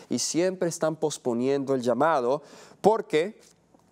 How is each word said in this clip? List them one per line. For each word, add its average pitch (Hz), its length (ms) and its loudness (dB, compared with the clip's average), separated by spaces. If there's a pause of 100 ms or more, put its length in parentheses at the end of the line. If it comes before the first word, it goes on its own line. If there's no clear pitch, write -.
Y 123 100 -2
siempre 180 500 -2
están 160 280 -4
posponiendo 135 760 -2
el 131 100 -2
llamado 131 600 0 (380)
porque 208 600 2 (520)